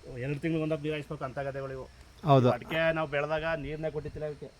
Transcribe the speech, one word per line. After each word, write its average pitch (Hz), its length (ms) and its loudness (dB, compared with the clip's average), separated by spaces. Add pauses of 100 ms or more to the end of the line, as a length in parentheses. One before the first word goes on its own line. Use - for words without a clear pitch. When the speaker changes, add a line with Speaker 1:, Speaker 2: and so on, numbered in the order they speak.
(180)
Speaker 1:
ಎರಡು 139 220 -2
ತಿಂಗ್ಳಿಗೆ 160 240 0
ಒಂದೊಂದು 156 200 -2
ನೀರು 151 100 -2
ಹಾಯಿಸ್ಬೇಕು 147 300 -6
ಅಂತ 131 160 -6
ಗದ್ದೆಗಳು 139 320 -6
ಇವು. 131 320 -12 (220)
Speaker 2:
ಹೌದು. 131 260 8
Speaker 1:
ಅಡಿಕೆ 160 420 2
ನಾವು 160 140 0
ಬೆಳೆದಾಗ 147 360 0 (140)
ನೀರನ್ನೇ 151 340 -4
ಕೊಟ್ಟಿತ್ತಿಲ್ಲ 147 360 -6
ಇವಕ್ಕೆ. 143 320 -10